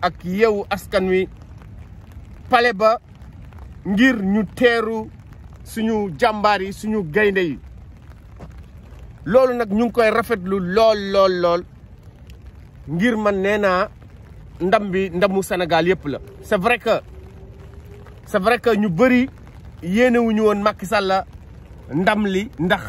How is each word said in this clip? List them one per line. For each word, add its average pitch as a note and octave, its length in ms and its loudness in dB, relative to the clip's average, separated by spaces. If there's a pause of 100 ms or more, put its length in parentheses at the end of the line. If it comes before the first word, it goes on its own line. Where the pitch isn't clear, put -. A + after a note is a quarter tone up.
ak F3+ 220 -4
Yewwi G3+ 460 0
Askan F#3+ 380 -2
Wi F#3 200 0 (1200)
palais A#3+ 240 4
ba A3 240 4 (880)
ngir A3+ 360 4
ñu G3+ 220 2
teeru A3+ 640 0 (580)
suñu G#3+ 540 -2
jàmbaar G#3 440 2
yi, G3 100 -6
suñu G#3+ 320 -4
gaynde F#3+ 360 0
yi. D3+ 180 -2 (1700)
Loolu B3+ 300 4
nag A#3 180 -2
ñu A3 120 4
ngi A#3 80 0
koy A3+ 180 4
rafetlu G3+ 500 -2
lool, G#3 380 4 (140)
lool, F#3+ 280 4
lool. F3 240 2 (1200)
Ngir G3 280 0
man G#3 240 0
nee G3+ 180 0
naa G3 300 2 (720)
ndam G3+ 300 2
bi F#3+ 200 -2
ndamu F#3+ 320 0
Sénégal E3+ 460 0
yépp F#3 180 0
la. C3 120 -6 (240)
C'est G#3+ 180 -2
vrai A#3 180 2
que, G3+ 220 0 (1300)
c'est G#3 140 -2
vrai A3+ 180 2
que A#3 180 2
ñu G#3 140 0
bari B3 400 4 (520)
yéenewuñu A3+ 600 2
woon G#3 200 4
Macky G#3 240 -2
Sall F#3+ 380 0 (680)
ndam G#3 340 0
li G3 320 -2
ndax F#3 300 0